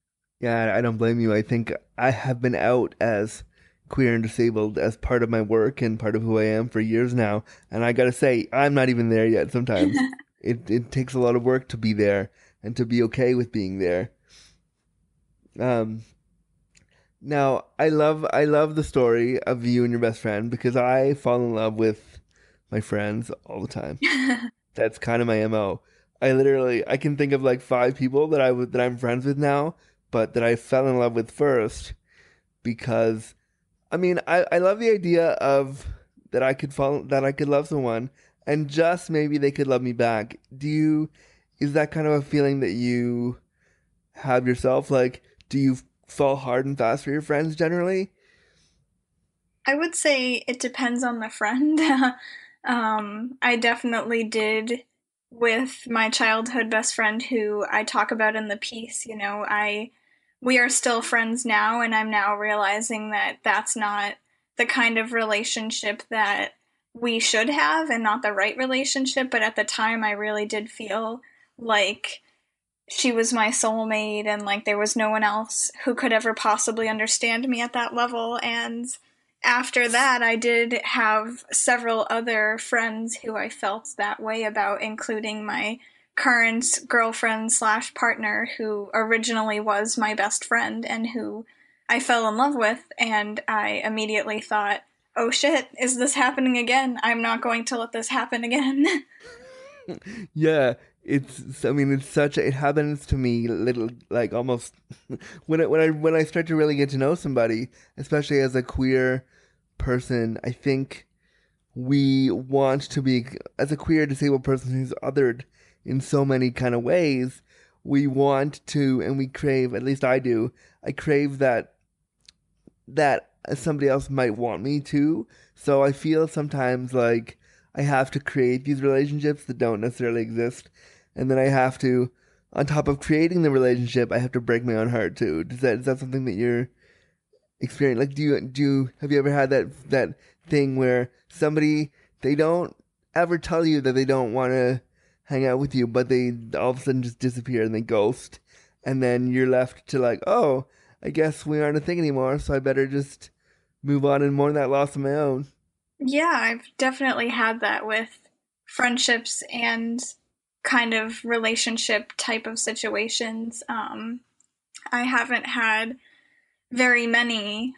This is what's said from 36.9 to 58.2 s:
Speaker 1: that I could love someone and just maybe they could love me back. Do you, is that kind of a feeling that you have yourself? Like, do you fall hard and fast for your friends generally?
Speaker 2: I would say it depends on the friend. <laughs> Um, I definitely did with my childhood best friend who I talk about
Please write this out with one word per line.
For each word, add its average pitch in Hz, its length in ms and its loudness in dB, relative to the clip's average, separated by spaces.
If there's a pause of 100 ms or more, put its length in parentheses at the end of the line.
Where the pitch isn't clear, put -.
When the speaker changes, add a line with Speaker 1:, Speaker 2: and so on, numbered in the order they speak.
Speaker 1:
that 135 220 0
I 139 60 2
could 143 180 -4
love 143 180 2
someone 123 420 -2 (380)
and 147 220 0
just 165 400 0
maybe 151 280 0
they 139 140 2
could 139 160 -2
love 127 140 2
me 123 100 -2
back. 117 480 -2 (160)
Do 139 120 -8
you, 156 420 2 (500)
is 143 140 -2
that 151 180 2
kind 156 160 -2
of 151 60 4
a 147 80 2
feeling 139 380 0
that 110 120 2
you 120 680 -2 (760)
have 127 340 0
yourself? 131 440 0
Like, 127 320 2 (260)
do 135 80 -2
you 135 200 2 (300)
fall 139 280 0
hard 135 300 -2
and 139 120 -4
fast 139 260 0
for 139 80 -6
your 147 100 -2
friends 151 340 -2
generally? 175 560 -2 (1500)
Speaker 2:
I 269 100 2
would 330 200 -2
say 254 520 0
it 254 120 -6
depends 254 440 -2
on 240 160 -2
the 220 100 -8
friend. 262 500 0
<laughs> 262 360 4 (520)
Um, 220 760 -2
I 240 140 2
definitely 233 640 0
did 220 580 -2 (480)
with 233 580 -2
my 226 220 0
childhood 226 600 0
best 226 260 -2
friend 220 260 0
who 208 500 -2
I 214 120 0
talk 214 260 -2
about 220 260 0